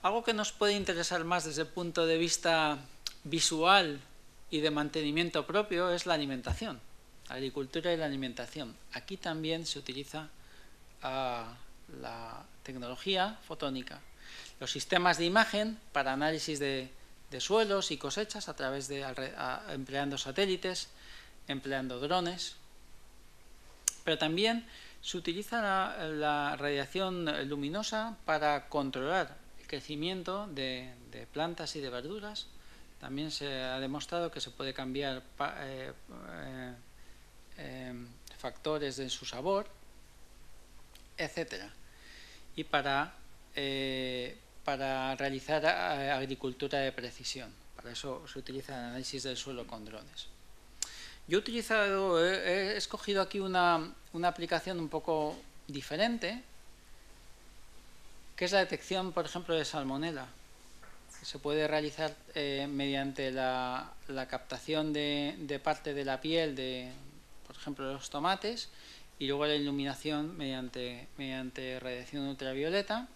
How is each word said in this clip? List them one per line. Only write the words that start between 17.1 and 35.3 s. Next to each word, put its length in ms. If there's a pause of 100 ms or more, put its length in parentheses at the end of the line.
de 100
suelos 500
y 80
cosechas 500
a 80
través 320
de 160
alre-, 320
a, 320
empleando 480
satélites, 720 (580)
empleando 540
drones, 560 (1500)
pero 140
también 500 (360)
se 160
utiliza 420
la, 480
la 480
radiación 920
luminosa 760
para 440
controlar 680 (240)
el 60
crecimiento 840
de, 440 (200)
de 160
plantas 480
y 40
de 100
verduras. 560 (540)
También 300
se 320
ha 160
demostrado 540
que 80
se 100
puede 240
cambiar 480 (140)